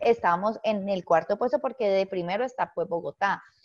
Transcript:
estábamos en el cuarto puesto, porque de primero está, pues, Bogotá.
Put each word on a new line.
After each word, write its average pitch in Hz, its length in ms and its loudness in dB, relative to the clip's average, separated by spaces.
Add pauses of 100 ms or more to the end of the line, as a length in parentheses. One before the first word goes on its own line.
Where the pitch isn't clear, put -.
estábamos 214 640 2
en 202 260 -2
el 190 160 -2
cuarto 170 340 2
puesto, 247 200 0
porque 233 300 -2
de 190 180 2
primero 190 380 -4
está, 247 280 -4
pues, 165 140 -4
Bogotá. 170 560 -4 (220)